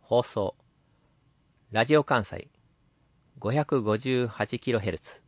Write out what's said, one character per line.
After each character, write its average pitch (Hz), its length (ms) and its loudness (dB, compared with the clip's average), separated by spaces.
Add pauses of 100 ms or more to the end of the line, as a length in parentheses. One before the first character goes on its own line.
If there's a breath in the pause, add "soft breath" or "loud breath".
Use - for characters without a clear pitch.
放 123 200 2
送、 - 340 -4 (1160)
ラ 110 120 4
ジ 151 140 4
オ 143 60 4
関 123 220 2
西、 - 240 -12 (880)
五 117 120 -2
百 143 300 0
五 107 160 0
十 123 300 0
八 107 320 -4
キ 127 120 -4
ロ 113 80 2
ヘ 98 120 -4
ル 80 80 -6
ツ - 280 -20